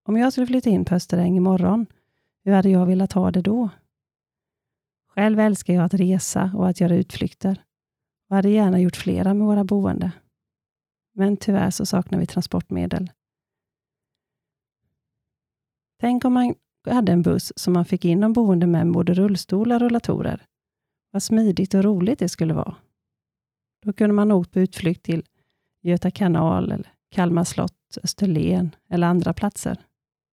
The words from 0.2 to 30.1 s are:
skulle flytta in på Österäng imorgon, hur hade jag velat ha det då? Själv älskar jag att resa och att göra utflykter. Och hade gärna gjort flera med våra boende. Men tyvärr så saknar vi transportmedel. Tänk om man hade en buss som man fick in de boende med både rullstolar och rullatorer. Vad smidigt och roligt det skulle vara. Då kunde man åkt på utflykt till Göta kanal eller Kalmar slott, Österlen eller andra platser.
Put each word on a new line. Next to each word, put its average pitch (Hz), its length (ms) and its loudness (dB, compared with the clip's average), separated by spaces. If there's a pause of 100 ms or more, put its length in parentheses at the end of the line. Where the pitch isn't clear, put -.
skulle 247 160 -2
flytta 254 220 0
in 185 160 2
på 180 100 -2
Österäng 180 420 0
imorgon, 185 480 2 (580)
hur 196 100 2
hade 190 160 4
jag 180 160 4
velat 185 280 0
ha 185 180 2
det 180 100 0
då? 214 280 -2 (1400)
Själv 214 320 0
älskar 208 340 0
jag 180 100 4
att 175 100 0
resa 185 600 0
och 190 120 0
att 185 140 -2
göra 175 140 2
utflykter. - 680 -4 (680)
Och 196 60 -2
hade 196 140 4
gärna 208 300 4
gjort 180 160 2
flera 190 380 -2
med 208 140 2
våra 208 160 2
boende. 190 480 -2 (1000)
Men 202 240 0
tyvärr 196 320 0
så - 160 -4
saknar 185 340 -2
vi 175 60 0
transportmedel. 175 840 -6 (3000)
Tänk 247 260 0
om 254 80 4
man 247 220 2 (340)
hade 240 220 2
en 175 100 4
buss 170 340 -2
som - 180 -2
man 175 120 2
fick 180 200 -4
in 175 160 2
de 220 120 2
boende 196 340 2
med 170 240 2
både 175 220 0
rullstolar 202 640 0
och 240 60 0
rullatorer. - 640 -2 (680)
Vad 196 120 -4
smidigt 214 500 0
och 196 100 4
roligt 202 360 0
det 175 100 -2
skulle 160 240 -2
vara. - 220 -6 (1040)
Då 208 120 -6
kunde 208 200 2
man 208 180 2
åkt 180 200 0
på - 80 -2
utflykt 185 440 -2
till 165 220 -4 (560)
Göta 175 300 -2
kanal 175 600 0
eller - 220 -8 (160)
Kalmar 175 340 0
slott, - 600 -6
Österlen 180 720 -2 (140)
eller 175 180 0
andra 170 260 0
platser. - 500 -6 (500)